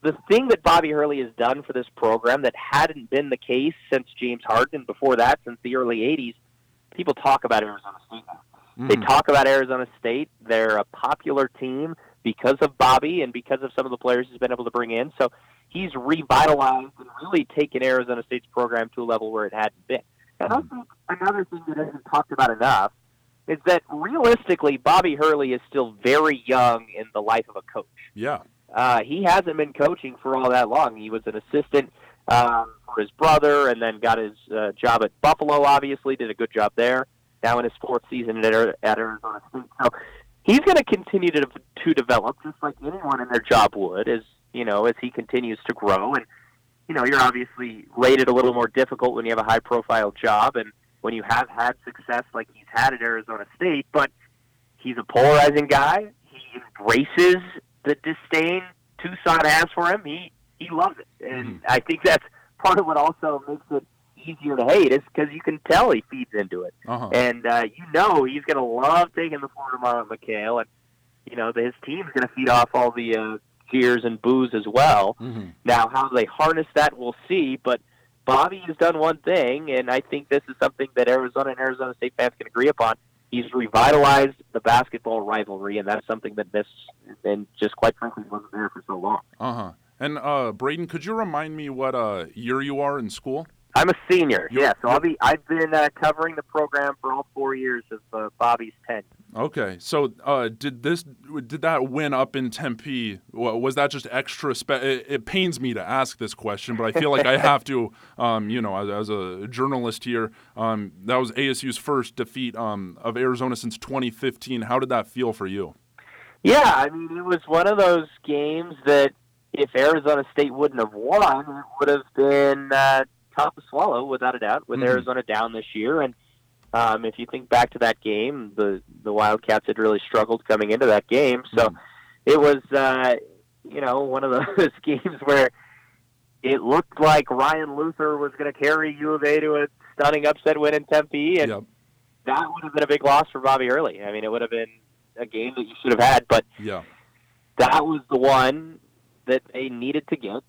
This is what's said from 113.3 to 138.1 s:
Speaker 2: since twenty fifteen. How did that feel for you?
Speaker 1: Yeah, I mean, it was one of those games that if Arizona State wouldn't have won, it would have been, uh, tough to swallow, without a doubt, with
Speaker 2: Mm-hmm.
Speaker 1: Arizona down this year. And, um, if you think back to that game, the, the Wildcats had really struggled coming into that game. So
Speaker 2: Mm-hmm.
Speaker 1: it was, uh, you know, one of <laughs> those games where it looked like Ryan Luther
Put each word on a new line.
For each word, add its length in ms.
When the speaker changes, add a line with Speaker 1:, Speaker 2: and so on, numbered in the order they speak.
Speaker 2:
since 200
twenty 340
fifteen. 520
How 160
did 100
that 180
feel 280
for 120
you? 280
Speaker 1:
Yeah, 340
I 120
mean, 300
it 80
was 200
one 200
of 100
those 320
games 500
that 260
if 240
Arizona 560
State 220
wouldn't 260
have 140
won, 460
it 240
would 120
have 140
been, 580
uh, 320
tough 160
to 140
swallow, 340
without 320
a 40
doubt, 280
with 140
Speaker 2:
Mm-hmm. 80
Speaker 1:
Arizona 340
down 300
this 220
year. 260
And, 140
um, 320
if 140
you 120
think 200
back 200
to 100
that 200
game, 560
the, 260
the 100
Wildcats 540
had 120
really 280
struggled 400
coming 240
into 160
that 200
game. 360
So 140
Speaker 2:
Mm-hmm. 80
Speaker 1:
it 140
was, 220
uh, 420
you 140
know, 180
one 240
of 60
<laughs> 260
those 140
games 420
where 260
it 200
looked 380
like 300
Ryan 460
Luther 400